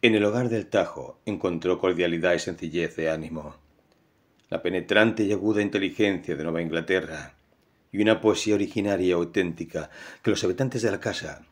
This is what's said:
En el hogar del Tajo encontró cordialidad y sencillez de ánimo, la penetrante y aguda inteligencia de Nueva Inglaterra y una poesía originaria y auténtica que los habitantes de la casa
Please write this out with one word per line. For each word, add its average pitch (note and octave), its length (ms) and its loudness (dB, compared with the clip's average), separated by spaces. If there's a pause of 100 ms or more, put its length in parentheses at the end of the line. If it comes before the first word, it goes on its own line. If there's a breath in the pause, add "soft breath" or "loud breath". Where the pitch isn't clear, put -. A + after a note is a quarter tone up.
En A#2 120 8
el G#2 100 6
hogar A2+ 260 2
del A2 180 -2
Tajo C#2 580 -4
encontró F2+ 540 -2
cordialidad F2 560 0
y E2 40 0
sencillez E2 560 -6
de D#2+ 140 -2
ánimo, D#2 460 -8 (920)
la - 120 -4
penetrante G2+ 640 2
y G2 80 2
aguda G#2 320 2
inteligencia G2 720 0
de D2 80 -8
Nueva E2 180 -2
Inglaterra D#2+ 720 -2 (580)
y G#2 120 2
una A2 180 4
poesía G#2+ 320 4
originaria G2+ 540 0
y F#2 40 4
auténtica E2+ 760 -2 (320 loud breath)
que - 80 0
los G2+ 140 0
habitantes A#2+ 400 -2
de A2+ 80 2
la F#2+ 80 -4
casa - 520 -8